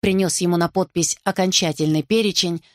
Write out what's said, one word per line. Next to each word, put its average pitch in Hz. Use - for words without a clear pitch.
принёс 190
ему 175
на 170
подпись 175
окончательный 160
перечень, 185